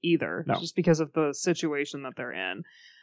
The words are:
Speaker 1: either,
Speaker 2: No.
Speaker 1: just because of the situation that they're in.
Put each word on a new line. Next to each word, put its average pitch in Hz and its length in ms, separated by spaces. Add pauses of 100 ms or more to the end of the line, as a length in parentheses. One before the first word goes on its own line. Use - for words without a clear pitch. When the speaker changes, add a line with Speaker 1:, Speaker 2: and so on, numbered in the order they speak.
Speaker 1:
either, 165 440
Speaker 2:
No. 135 140
Speaker 1:
just 170 160
because 165 240
of 151 120
the 151 200
situation 147 680
that 131 140
they're 123 160
in. 92 300 (400)